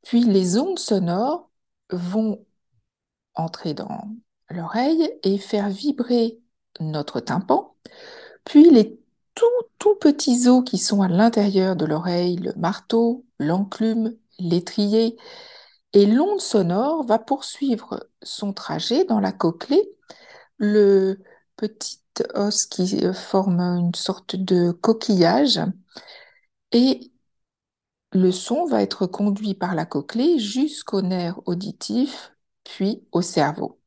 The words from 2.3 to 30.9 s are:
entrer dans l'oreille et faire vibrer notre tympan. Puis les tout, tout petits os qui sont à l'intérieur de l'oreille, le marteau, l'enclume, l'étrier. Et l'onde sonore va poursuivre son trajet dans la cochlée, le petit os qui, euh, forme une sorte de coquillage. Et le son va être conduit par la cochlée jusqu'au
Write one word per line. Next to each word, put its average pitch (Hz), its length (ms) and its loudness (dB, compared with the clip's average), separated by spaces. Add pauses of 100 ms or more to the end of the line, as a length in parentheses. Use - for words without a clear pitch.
entrer 160 400 -8
dans - 360 -12 (400)
l'oreille 254 600 -2 (140)
et 196 140 0
faire 202 320 -4
vibrer 240 680 -2 (440)
notre 151 400 -6
tympan. - 560 -2 (680)
Puis 311 260 8
les 233 300 6 (360)
tout, 466 100 2 (320)
tout 415 180 4
petits 262 540 2
os 254 160 6
qui 185 140 -4
sont 202 220 0
à 185 60 2
l'intérieur 190 720 2
de 156 80 -2
l'oreille, 175 500 -2
le 175 220 -6
marteau, 226 680 -2 (140)
l'enclume, 220 800 -2 (200)
l'étrier. 202 760 0 (800)
Et 202 120 8
l'onde 330 360 2
sonore 233 640 0
va 220 140 2
poursuivre - 840 -6 (160)
son - 300 -8
trajet 208 540 -2
dans 220 160 0
la 190 100 -2
cochlée, 269 580 -2 (680)
le 196 680 2 (320)
petit - 460 -10 (320)
os 202 320 0
qui, 190 400 -2
euh, 185 80 0
forme 190 480 0
une 175 340 -2
sorte - 400 -8
de 180 360 2
coquillage. 208 880 2 (1120)
Et 247 400 2 (1000)
le 185 180 4
son 262 340 -4
va 233 160 0
être 196 240 -2
conduit 202 480 -4
par 185 220 -6
la 160 100 -2
cochlée 247 540 0
jusqu'au 220 640 -4